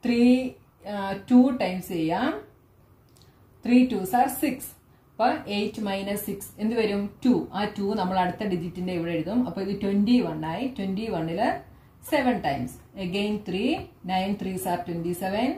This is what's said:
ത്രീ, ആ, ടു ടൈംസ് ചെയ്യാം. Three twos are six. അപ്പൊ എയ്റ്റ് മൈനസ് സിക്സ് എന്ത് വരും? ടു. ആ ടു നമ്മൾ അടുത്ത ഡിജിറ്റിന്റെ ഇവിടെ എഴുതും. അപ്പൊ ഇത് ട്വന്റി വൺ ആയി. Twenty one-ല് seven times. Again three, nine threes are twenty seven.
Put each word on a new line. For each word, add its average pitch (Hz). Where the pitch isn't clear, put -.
ത്രീ, 247
ആ, 196
ടു 247
ടൈംസ് 185
ചെയ്യാം. 190
Three 247
twos 196
are 247
six. 269
അപ്പൊ 233
എയ്റ്റ് 208
മൈനസ് 196
സിക്സ് -
എന്ത് 220
വരും? 202
ടു. 208
ആ 196
ടു 202
നമ്മൾ 190
അടുത്ത 180
ഡിജിറ്റിന്റെ 180
ഇവിടെ 170
എഴുതും. 190
അപ്പൊ 196
ഇത് 190
ട്വന്റി 202
വൺ 156
ആയി. 180
Twenty 196
one-ല് 170
seven 254
times. 147
Again 202
three, 196
nine 185
threes 185
are 175
twenty 170
seven. 196